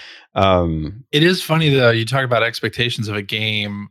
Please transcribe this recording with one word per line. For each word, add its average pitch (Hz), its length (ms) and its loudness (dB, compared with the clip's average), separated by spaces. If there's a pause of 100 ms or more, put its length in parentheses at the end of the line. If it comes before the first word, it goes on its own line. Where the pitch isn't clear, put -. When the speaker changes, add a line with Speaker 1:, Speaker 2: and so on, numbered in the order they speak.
(360)
Speaker 1:
um, 90 760 2
Speaker 2:
It 147 140 2
is 180 180 2
funny, 160 280 2
though, 127 200 4
you 113 140 0
talk 131 200 -2
about 120 200 2
expectations 117 640 -4
of 104 80 -4
a 104 60 -4
game, 104 680 -4